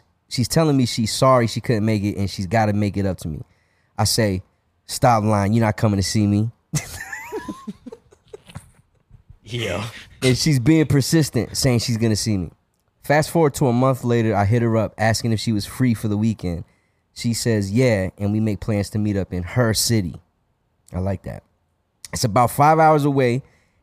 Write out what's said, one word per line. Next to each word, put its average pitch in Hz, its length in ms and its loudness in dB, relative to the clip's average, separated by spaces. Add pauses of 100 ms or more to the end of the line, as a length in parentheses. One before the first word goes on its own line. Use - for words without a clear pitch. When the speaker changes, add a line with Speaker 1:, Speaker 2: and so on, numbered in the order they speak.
(280)
Speaker 1:
she's 120 200 -2
telling 156 280 2
me 131 100 2
she's 110 280 -2
sorry 127 340 4
she - 140 -4
couldn't 107 240 0
make 107 180 0
it, 101 140 -2
and 98 120 -2
she's 95 180 -8
gotta 107 260 2
make 101 240 0
it 98 80 0
up 92 140 -2
to - 80 -10
me. 76 140 -8 (560)
I 107 60 2
say, 101 400 0 (420)
"Stop 117 380 2
lying. 104 300 2
You're 113 120 4
not 107 120 0
coming 101 200 0
to 98 60 0
see 104 240 0
me." 104 240 2 (220)
<laughs> 156 80 -4 (2500)
Speaker 2:
Yo. 104 380 -6 (400)
Speaker 1:
And 127 160 4
she's 147 220 2
being 156 260 4
persistent, 143 720 0
saying 120 220 2
she's 117 180 -2
gonna 110 180 2
see 104 220 -2
me. 82 140 -6 (500)
Fast 143 300 0
forward 160 240 2
to 143 120 0
a 117 60 2
month 127 300 2
later, 117 320 2
I 101 100 2
hit 113 160 2
her 113 160 2
up, 104 200 -2
asking 110 340 0
if 107 80 0
she 120 120 -4
was 101 140 -2
free 123 280 0
for 110 140 -4
the 104 100 -2
weekend. 104 480 -2 (480)
She 117 200 -4
says, 107 380 -2
"Yeah," 107 460 2
and 101 140 -4
we 107 80 0
make 107 200 -2
plans 101 320 -4
to 107 80 -4
meet 104 180 -2
up 92 160 -6
in 90 100 -6
her 110 300 0
city. 98 420 -2 (760)
I 90 60 -6
like 95 240 -4
that. - 200 -12 (720)
It's - 100 -6
about 117 280 2
five 151 280 4
hours 156 260 6
away, 135 360 0 (420)